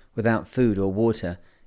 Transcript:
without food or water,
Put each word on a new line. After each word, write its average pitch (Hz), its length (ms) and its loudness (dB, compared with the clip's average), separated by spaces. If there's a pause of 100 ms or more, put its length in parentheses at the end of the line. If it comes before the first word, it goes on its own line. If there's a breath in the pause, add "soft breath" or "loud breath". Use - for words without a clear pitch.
(140 soft breath)
without 113 320 0
food 113 320 0
or 98 140 0
water, 104 460 -2 (280 soft breath)